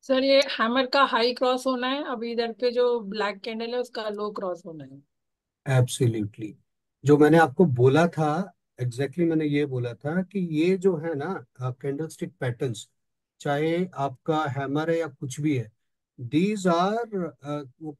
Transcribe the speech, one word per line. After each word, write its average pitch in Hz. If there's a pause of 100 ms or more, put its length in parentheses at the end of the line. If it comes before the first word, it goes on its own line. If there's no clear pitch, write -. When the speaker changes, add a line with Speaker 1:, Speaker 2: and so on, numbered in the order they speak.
Speaker 1:
सर, 262
ये 269
हैमर 254
का 277
हाई 247
क्रॉस 254
होना 254
है, 277
अभी 233
इधर 233
पे 247
जो 240
ब्लैक 202
कैंडल 233
है, 247
उसका 240
लो 208
क्रॉस 180
होना 160
है। 139 (800)
Speaker 2:
Absolutely। 110 (520)
जो 143
मैंने 151
आपको 165
बोला 135
था, 160 (300)
exactly 139
मैंने 156
ये 147
बोला 123
था 165
कि 190
ये 175
जो 185
है 160
ना, 151 (140)
अ, 127
candlestick 147
patterns, 123 (520)
चाहे 160
आपका 156
हैमर 139
है 165
या 160
कुछ 131
भी 147
है, 113 (480)
these 180
are, 190 (100)
अ, 143 (320)
वो 151